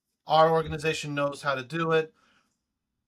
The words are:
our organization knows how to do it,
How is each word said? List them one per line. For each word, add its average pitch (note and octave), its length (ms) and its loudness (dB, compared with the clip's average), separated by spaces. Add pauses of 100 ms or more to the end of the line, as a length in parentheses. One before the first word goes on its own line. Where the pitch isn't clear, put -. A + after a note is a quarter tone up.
(260)
our D#3+ 240 6
organization D#3 640 -2
knows C#3+ 280 -4
how C#3+ 120 -2
to C3 80 -4
do D#3+ 300 -2
it, D#3+ 200 0 (960)